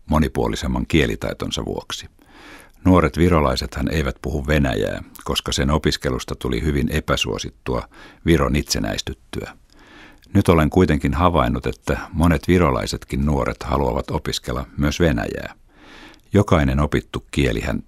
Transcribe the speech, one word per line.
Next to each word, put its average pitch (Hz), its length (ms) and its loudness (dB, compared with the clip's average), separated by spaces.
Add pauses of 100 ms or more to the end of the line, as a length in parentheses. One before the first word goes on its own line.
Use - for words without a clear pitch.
monipuolisemman 64 800 -2
kielitaitonsa 53 760 -2
vuoksi. - 420 -10 (800)
Nuoret 82 340 4
virolaisethan 73 760 2
eivät 69 280 -2
puhu 67 240 -4
venäjää, 53 560 0 (220)
koska - 280 -4
sen 69 180 0
opiskelusta 71 640 -2
tuli 62 280 -4
hyvin 71 300 0
epäsuosittua - 960 -4 (380)
Viron 71 300 2
itsenäistyttyä. - 960 -6 (840)
Nyt 98 140 4
olen 80 220 6
kuitenkin 80 440 4
havainnut, 71 520 2
että - 320 -4 (140)
monet 80 360 2
virolaisetkin 69 800 0
nuoret 69 360 -2
haluavat 67 480 -2
opiskella 65 560 -6 (100)
myös 71 240 -2
venäjää. 50 540 -2 (760)
Jokainen 73 480 4
opittu - 500 -2
kielihän 58 580 -2